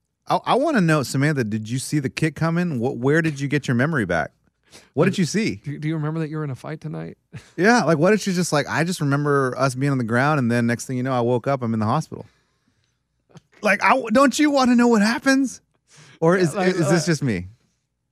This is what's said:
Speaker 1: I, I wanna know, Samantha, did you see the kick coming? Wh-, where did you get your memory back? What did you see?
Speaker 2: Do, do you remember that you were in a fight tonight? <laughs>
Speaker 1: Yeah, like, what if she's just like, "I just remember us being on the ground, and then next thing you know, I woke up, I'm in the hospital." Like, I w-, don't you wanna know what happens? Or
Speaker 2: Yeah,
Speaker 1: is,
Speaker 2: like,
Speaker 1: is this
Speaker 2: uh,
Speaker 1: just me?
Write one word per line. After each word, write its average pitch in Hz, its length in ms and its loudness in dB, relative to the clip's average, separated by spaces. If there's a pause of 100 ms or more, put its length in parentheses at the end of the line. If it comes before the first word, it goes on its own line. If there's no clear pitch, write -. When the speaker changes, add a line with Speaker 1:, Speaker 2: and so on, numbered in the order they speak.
(280)
Speaker 1:
I, 170 160 0
I 160 120 2
wanna 277 240 2
know, 156 240 4
Samantha, 139 400 0
did 110 260 -6
you 123 80 -4
see 147 220 -4
the 131 100 -4
kick 156 240 -4
coming? 165 460 -2
Wh-, 127 180 -4
where 143 240 2
did 156 160 -4
you 139 80 -6
get 139 220 -4
your 127 80 0
memory 135 300 0
back? 82 260 -2 (640)
What 147 100 2
did 185 140 0
you 190 60 2
see? 151 400 -4
Speaker 2:
Do, 143 140 -10
do 151 80 -8
you 156 80 -4
remember 156 240 -6
that 160 100 -6
you 151 100 -10
were 156 60 -6
in 143 60 -8
a 123 60 -10
fight 151 240 -14
tonight? 160 360 -12 (200)
<laughs> - 200 -20
Speaker 1:
Yeah, 214 280 4
like, 156 140 2
what 180 140 4
if 214 80 0
she's 190 140 -4
just 175 180 -2
like, 143 160 0
"I 117 160 -2
just 175 160 -6
remember 143 560 0
us 131 200 -2
being 139 160 0
on 135 60 0
the 123 60 -2
ground, 131 360 2
and 117 100 2
then 120 160 2
next 117 200 -2
thing 131 100 -6
you 127 80 -4
know, 135 80 -4
I 123 80 0
woke 120 260 0
up, 135 160 -2
I'm 113 120 -2
in 110 60 -2
the 110 60 -2
hospital." 143 400 -4 (1400)
Like, 208 200 0
I - 80 4
w-, 233 200 0
don't 262 280 4
you 294 120 4
wanna 254 240 4
know 240 140 6
what 226 120 6
happens? 262 640 0 (580)
Or 165 160 4
Speaker 2:
Yeah, 185 60 4
Speaker 1:
is, 170 120 0
Speaker 2:
like, 190 200 0
Speaker 1:
is 160 160 0
this 165 140 2
Speaker 2:
uh, - 20 -4
Speaker 1:
just 160 160 -2
me? 101 240 -2 (640)